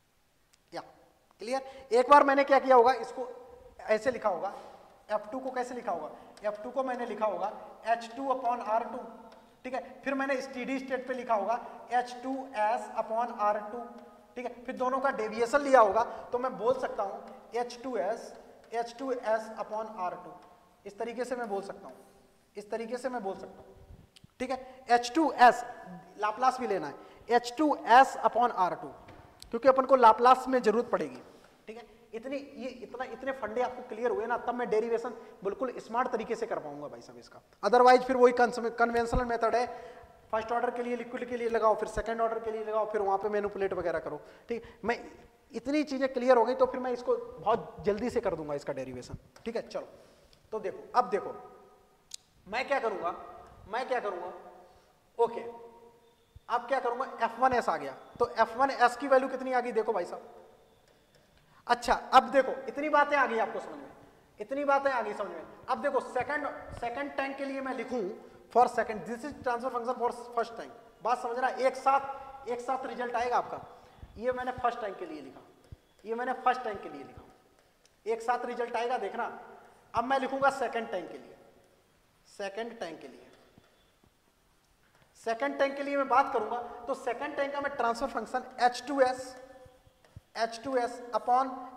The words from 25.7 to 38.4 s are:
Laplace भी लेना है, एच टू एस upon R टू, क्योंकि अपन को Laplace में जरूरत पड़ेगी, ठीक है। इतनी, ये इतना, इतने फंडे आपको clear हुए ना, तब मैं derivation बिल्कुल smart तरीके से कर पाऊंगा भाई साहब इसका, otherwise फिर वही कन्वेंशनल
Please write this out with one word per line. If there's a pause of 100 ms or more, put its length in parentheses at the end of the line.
Laplace
भी
लेना
है, (340)
एच
टू
एस (100)
upon
R
टू, (600)
क्योंकि
अपन
को
Laplace
में
जरूरत
पड़ेगी, (440)
ठीक
है। (280)
इतनी,
ये (140)
इतना,
इतने
फंडे
आपको
clear
हुए
ना,
तब
मैं
derivation (300)
बिल्कुल
smart
तरीके
से
कर
पाऊंगा
भाई
साहब
इसका, (220)
otherwise
फिर
वही
कन्वेंशनल